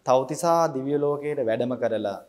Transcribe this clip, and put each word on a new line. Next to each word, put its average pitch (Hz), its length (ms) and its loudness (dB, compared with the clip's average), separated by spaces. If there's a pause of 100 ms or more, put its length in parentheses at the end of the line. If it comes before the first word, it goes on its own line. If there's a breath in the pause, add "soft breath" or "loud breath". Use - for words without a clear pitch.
තව්තිසා 147 600 2
දිව්‍ය 139 300 -2
ලෝකයට 143 420 -2
වැඩම 120 360 0
කරලා 107 420 -2 (120)